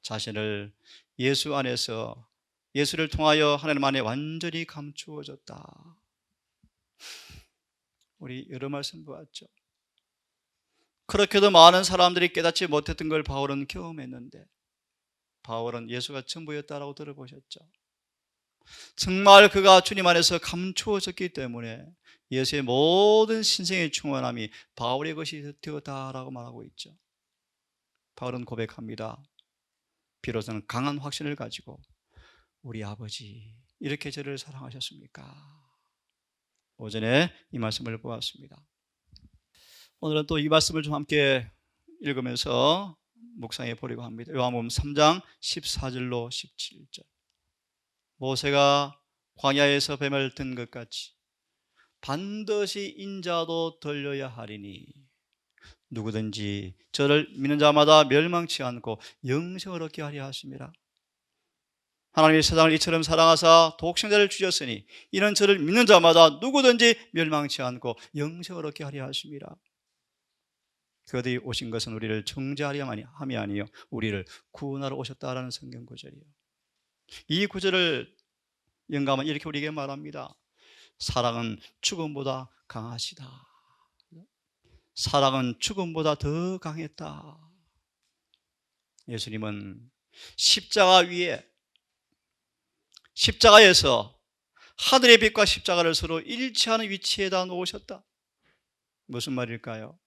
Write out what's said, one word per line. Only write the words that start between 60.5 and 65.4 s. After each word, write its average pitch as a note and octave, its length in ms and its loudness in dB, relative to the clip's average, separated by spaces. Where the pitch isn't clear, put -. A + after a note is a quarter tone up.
하나님이 D#3 300 6
세상을 D#3+ 320 4
이처럼 E3 300 0
사랑하사 E3 760 6
독생자를 G3+ 500 0
주셨으니 C#3 560 -4
이는 G3+ 240 0
저를 G3 240 4